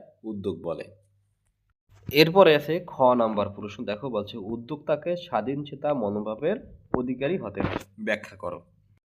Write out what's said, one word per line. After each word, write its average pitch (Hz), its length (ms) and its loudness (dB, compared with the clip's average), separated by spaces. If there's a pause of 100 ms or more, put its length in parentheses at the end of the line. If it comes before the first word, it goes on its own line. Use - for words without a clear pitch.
(240)
উদ্যোগ 101 380 -6
বলে। 80 220 -6 (1300)
এরপরে 165 440 8
আছে 151 180 0 (120)
খ - 80 -16 (200)
নাম্বার 110 360 2
প্রশ্ন, 104 340 -10
দেখো 107 260 -6
বলছে 107 280 -4
উদ্যোক্তাকে 147 800 -4
স্বাধীন 139 480 -4
চেতা 147 300 -4
মনোভাবের 110 600 -2 (400)
অধিকারী 127 400 -2
হতে 98 240 -8
হবে, 98 180 -2 (220)
ব্যাখ্যা 104 360 -6
করো। 87 220 -8 (560)